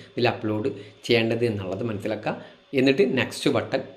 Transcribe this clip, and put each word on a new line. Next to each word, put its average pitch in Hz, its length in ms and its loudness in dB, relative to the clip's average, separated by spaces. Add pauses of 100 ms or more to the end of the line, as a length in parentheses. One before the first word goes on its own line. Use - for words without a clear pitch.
(140)
ഇതിൽ 120 200 2
അപ്ലോഡ് 107 380 -2 (360)
ചെയ്യേണ്ടത് 113 440 2
എന്നുള്ളത് 98 380 -6
മനസ്സിലാക്കുക. 107 460 -6 (460)
എന്നിട്ട് 139 240 6 (160)
നെക്സ്റ്റ് - 340 0
ബട്ടൺ 123 260 0 (160)